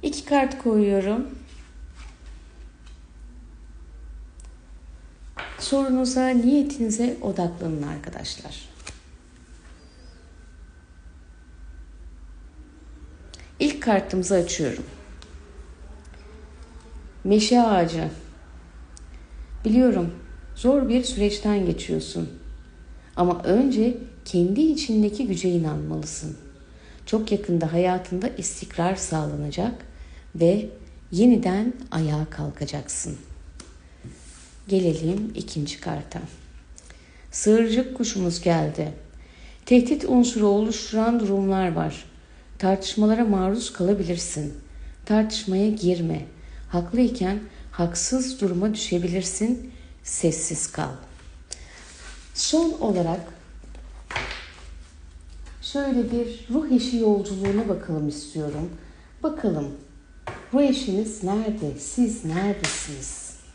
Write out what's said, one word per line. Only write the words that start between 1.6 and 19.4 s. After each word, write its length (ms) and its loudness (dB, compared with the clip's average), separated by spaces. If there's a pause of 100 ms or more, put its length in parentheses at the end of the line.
Sorunuza, 680 2
niyetinize 960 2
odaklanın 600 -2
arkadaşlar. 880 -10 (4000)
İlk 240 0
kartımızı 520 2
açıyorum. 480 0 (2500)
Meşe 380 6
ağacı. 480 4 (1600)